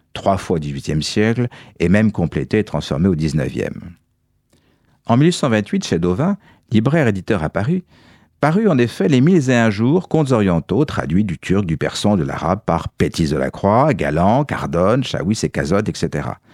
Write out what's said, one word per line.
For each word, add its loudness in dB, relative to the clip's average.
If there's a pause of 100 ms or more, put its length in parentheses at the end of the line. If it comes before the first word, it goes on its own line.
(140)
trois 0
fois -2
au 0
dix-huitième -6
siècle, -2 (320)
et 2
même 4
complétés -2
et 0
transformés -2
au 2
dix-neuvième. -4 (1120)
En 2
mille 6
huit 2
cent -2
vingt-huit, 0
chez 0
Dauvin, 0 (320)
libraire 2
éditeur 0
à -2
Paris, -2 (560)
parut 2
en 2
effet 0
Les 4
Mille 4
et 4
un 4
Jours, 0
contes 0
orientaux, 2
traduits -2
du -4
turc, 0
du -2
persan, 0
de 0
l'arabe -2
par -2
Pétis -2
de -2
la -2
Croix, 2
Galland, 2
Cardonne, 0
Chaouis -4
et -2
Cazotte, -2
et -4
cetera. -6 (160)